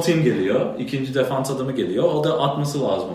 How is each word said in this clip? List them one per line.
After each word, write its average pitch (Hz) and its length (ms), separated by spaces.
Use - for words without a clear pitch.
team 160 180
geliyor. 101 360
İkinci 127 360
defans 131 360
adamı 131 220
geliyor. 104 320
O 151 200
da - 180
atması 143 420
lazım 95 300